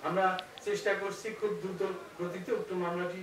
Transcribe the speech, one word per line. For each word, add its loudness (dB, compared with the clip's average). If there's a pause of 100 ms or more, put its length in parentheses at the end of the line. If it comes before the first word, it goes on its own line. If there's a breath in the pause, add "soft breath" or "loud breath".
আমরা 6 (400)
চেষ্টা 2 (100)
করছি -4 (120)
খুব 2 (100)
দ্রুত -2 (380)
গতিতে -2
উক্ত -2 (120)
মামলাটি 0